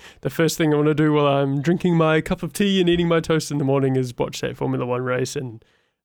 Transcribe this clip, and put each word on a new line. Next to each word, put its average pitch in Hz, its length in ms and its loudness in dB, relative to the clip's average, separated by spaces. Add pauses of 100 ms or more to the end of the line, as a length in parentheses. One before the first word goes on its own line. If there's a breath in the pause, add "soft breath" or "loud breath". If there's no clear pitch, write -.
(220 loud breath)
the - 80 -6
first 160 280 0
thing 156 160 2
I 147 40 2
wanna 151 160 2
do 151 200 2
while 147 140 2
I'm 139 340 0
drinking 170 360 2
my 160 240 4
cup 175 220 -6
of 170 100 -10
tea 196 260 2
and 175 100 4
eating 175 180 2
my 165 120 2
toast 156 320 -2
in 147 60 -4
the 143 80 -2
morning 135 300 2
is 127 220 -4
watch 131 240 -6
that 127 160 -6
Formula 131 280 -4
One 123 180 -4
race. 127 320 -4
And, 117 280 -10 (420)